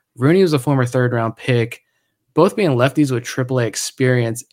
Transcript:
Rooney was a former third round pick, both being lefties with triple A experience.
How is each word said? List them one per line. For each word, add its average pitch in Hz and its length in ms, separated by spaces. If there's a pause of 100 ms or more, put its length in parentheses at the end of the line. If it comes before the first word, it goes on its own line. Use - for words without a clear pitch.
(160)
Rooney 160 260
was 170 100
a 147 60
former 131 260
third 123 280
round 117 240
pick, 120 460 (520)
both 180 200
being 190 160
lefties 135 400
with 120 140
triple 127 340
A 120 80
experience. 120 880